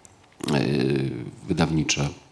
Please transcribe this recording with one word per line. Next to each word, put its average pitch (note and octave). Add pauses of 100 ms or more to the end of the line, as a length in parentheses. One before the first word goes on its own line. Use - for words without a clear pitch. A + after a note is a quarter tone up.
(540)
y, C2+ (380)
wydawnicze. D#2 (240)